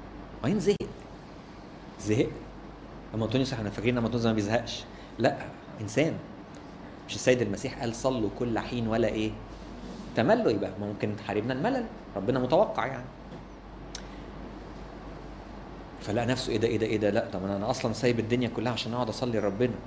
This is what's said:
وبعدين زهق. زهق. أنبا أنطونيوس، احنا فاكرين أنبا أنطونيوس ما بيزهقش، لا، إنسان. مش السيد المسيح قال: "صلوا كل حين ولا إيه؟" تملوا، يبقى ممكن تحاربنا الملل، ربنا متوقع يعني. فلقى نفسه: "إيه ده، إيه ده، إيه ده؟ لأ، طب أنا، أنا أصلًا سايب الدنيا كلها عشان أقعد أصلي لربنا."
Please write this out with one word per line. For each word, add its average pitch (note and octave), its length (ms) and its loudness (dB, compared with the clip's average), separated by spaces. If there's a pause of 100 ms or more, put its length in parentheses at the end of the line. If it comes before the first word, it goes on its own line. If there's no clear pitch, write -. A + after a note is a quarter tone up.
(400)
وبعدين F#3+ 200 2
زهق. F3+ 160 4 (1200)
زهق. G#2+ 280 4 (840)
أنبا A2 120 2
أنطونيوس، B2+ 260 4
احنا A2 180 -2
فاكرين A#2+ 260 2
أنبا A#2 100 2
أنطونيوس A#2 200 2
ما A2+ 60 6
بيزهقش، A2 520 0 (340)
لا، B2+ 180 4 (440)
إنسان. C3 340 2 (960)
مش - 60 -6
السيد B2+ 280 6
المسيح G#2 380 -2
قال: A#2 140 0
"صلوا A#2+ 440 2
كل A#2 200 2
حين A2+ 300 0
ولا A2 200 6
إيه؟" A2 220 2 (840)
تملوا، F3+ 340 6
يبقى G2 200 2 (100)
ممكن G#2 360 -2
تحاربنا G#2+ 360 0
الملل، A#3+ 320 2 (320)
ربنا G2+ 220 2
متوقع C3+ 480 4
يعني. B2+ 200 -6 (3000)
فلقى A2+ 260 0
نفسه: B2+ 260 0
"إيه A2+ 60 2
ده، A2+ 100 6
إيه A#2 100 2
ده، A2 80 2
إيه A2 100 2
ده؟ G#2 140 4
لأ، A2 220 2
طب F#2 120 -2
أنا، G2 120 2
أنا G#2 140 0
أصلًا B2+ 220 2
سايب A#2+ 260 4
الدنيا A2+ 300 2
كلها A#2 240 0
عشان A2+ 220 -2
أقعد B2 140 0
أصلي A2+ 320 0
لربنا." G#2 340 4 (120)